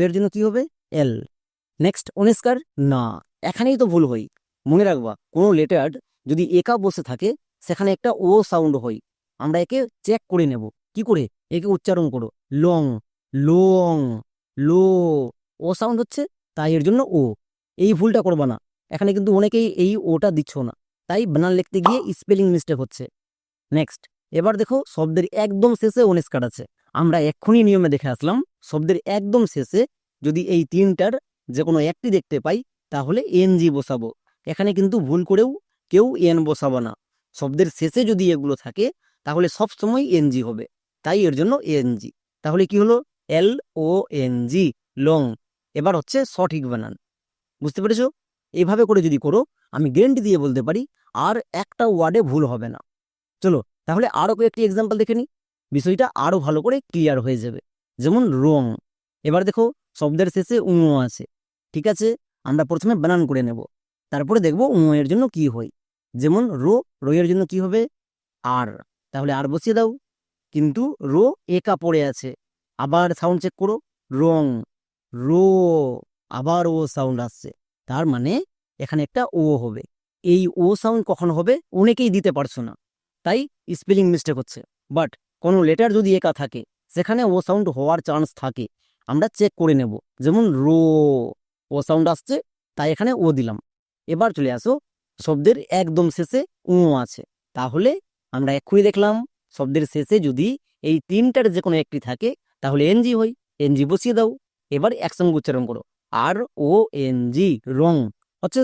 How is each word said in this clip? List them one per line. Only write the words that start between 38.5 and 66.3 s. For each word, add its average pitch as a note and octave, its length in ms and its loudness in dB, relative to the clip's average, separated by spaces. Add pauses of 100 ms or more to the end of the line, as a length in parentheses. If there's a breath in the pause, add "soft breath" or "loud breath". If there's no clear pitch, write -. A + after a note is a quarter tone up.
থাকে, F#3+ 220 -4 (400)
তাহলে E3 220 0 (100)
সব A3 120 0 (100)
সময় A#3+ 240 0 (140)
এনজি C#3 300 2
হবে, A2 180 -10 (400)
তাই F#3 220 0
এর D3+ 120 0
জন্য G3 140 2 (240)
এনজি। B2 320 -4 (340)
তাহলে E3 260 0
কি G3+ 120 -4
হলো? A3+ 140 4 (340)
এল E3 200 2 (380)
ও - 20 0 (340)
এন B2+ 100 -2 (180)
জি, F3+ 140 2 (320)
লং। D3+ 240 2 (540)
এবার D#3 240 0
হচ্ছে - 180 -4 (180)
সঠিক D#3+ 360 -4
বানান। A2 220 -8 (680)
বুঝতে C#3+ 200 -6
পেরেছো? A3 260 0 (460)
এইভাবে F3+ 360 2
করে G#3 180 4
যদি D3 180 2
করো, D#3+ 140 2 (340)
আমি C#3+ 220 -2
গ্যারান্টি B3 320 4
দিয়ে F#3+ 160 4
বলতে C3+ 240 0
পারি, F3+ 140 -2 (340)
আর F3 200 -2 (280)
একটা - 300 -4
ওয়ার্ডে E3+ 360 2
ভুল D3+ 220 2
হবে A#2 180 -8
না। A#2 100 -14 (640)
চলো, F3 180 2 (260)
তাহলে G3+ 220 0 (140)
আরও G3 140 2
কয়েকটি A3+ 320 0
এক্সাম্পল G#3+ 340 0
দেখে A3+ 180 0
নিই, B3+ 80 -6 (440)
বিষয়টা F3 340 0 (200)
আরও F3+ 200 2
ভালো D3+ 200 0
করে B3+ 120 0 (120)
ক্লিয়ার D3+ 360 0
হয়ে B2+ 180 -2
যাবে। A#2+ 160 -10 (400)
যেমন F3 240 2 (200)
রং, D3 200 4 (640)
এবার D#3 240 2
দেখো A3+ 140 0 (360)
শব্দের E3 360 0
শেষে F#3+ 200 -2 (140)
উঁ F3 80 4 (280)
আছে, - 180 -10 (500)
ঠিক D3+ 140 -4
আছে, G#3+ 200 0 (380)
আমরা C#3+ 240 0
প্রথমে E3+ 240 0 (100)
বানান F3 260 2
করে C3 180 0
নেব, A#2 120 -6 (520)
তারপরে D3 280 0
দেখব E3+ 220 0 (140)
উঁ E3+ 80 4 (160)
এর C#3 120 0
জন্য A3 120 2 (120)
কি D#3+ 180 -2
হয়। A2+ 160 -10 (440)
যেমন D#3 300 2 (200)